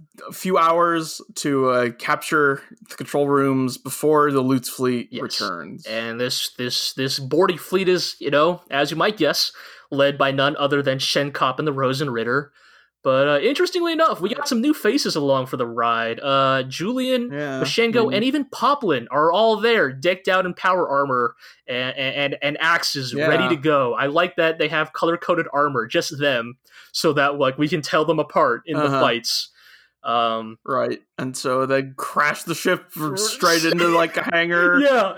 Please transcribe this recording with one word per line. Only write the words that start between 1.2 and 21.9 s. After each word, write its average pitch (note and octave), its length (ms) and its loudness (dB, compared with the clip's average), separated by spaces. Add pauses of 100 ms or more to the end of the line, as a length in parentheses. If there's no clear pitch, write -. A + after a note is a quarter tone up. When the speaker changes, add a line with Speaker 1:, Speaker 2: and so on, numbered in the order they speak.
Speaker 1:
to, C3+ 340 2
uh, B2 220 2
capture D3 720 0 (260)
the - 80 -16
control C#3+ 320 -2
rooms C3+ 500 2
before D3 520 2
the C#3 120 2
Lutz B2+ 260 0
fleet B2 420 -2
Speaker 2:
Yes. B2+ 120 -10
Speaker 1:
returns. G#2 640 -8
Speaker 2:
And A2+ 340 -8
this, B2 380 -4
this, - 360 -4
this C3 240 -4
boarding D#3 400 0
fleet F#3 300 -2
is, F3+ 300 -2
you C#3 120 -6
know, D#3 400 2
as C#3+ 200 0
you D#3+ 60 -6
might G#3 200 0
guess, - 360 0 (380)
led C#3+ 280 2
by C3+ 140 2
none C#3 240 0
other C#3+ 260 0
than C3+ 160 0
Shen C#3+ 340 -2
Kop C3+ 260 0
and D3+ 80 -4
the D3 60 0
Rosen C3+ 380 -2
Ritter. A#2+ 420 -2 (520)
But, C3+ 240 4
uh, D3 120 4
interestingly E4+ 520 0
enough, D#4 280 2
we G3+ 120 -2
got C#4+ 140 -6
some A#3 140 0
new D4+ 120 2
faces G3 440 0
along C3+ 300 2
for C3+ 100 -6
the B2 100 -2
ride. A#2 560 -2
Uh, C3+ 400 2
Julian, A#3+ 720 -4
Speaker 1:
Yeah. C#3 280 -6
Speaker 2:
Mashengo, A3+ 460 2
Speaker 1:
Mm. - 80 -2
Speaker 2:
and G#3 100 0
even C4+ 200 0
Poplin A3+ 680 0
are D3+ 220 4
all A3 240 4
there, G#3 360 2
decked F3 360 -2
out F#3 180 2
in F3 80 -6
power F3+ 340 0
armor C3+ 460 0 (320)
and, B2+ 300 -4